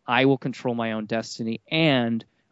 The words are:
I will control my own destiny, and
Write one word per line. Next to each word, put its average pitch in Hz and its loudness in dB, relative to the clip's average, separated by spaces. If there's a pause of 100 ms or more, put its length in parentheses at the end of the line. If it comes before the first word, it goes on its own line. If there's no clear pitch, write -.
I 127 4
will 135 6
control 127 -4
my 113 -2
own 107 -4
destiny, 113 -4
and 131 2 (300)